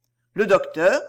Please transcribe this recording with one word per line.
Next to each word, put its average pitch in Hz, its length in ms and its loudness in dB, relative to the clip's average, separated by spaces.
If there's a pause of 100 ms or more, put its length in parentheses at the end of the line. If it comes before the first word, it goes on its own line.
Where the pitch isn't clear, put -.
(340)
Le 208 120 0
docteur, 185 640 0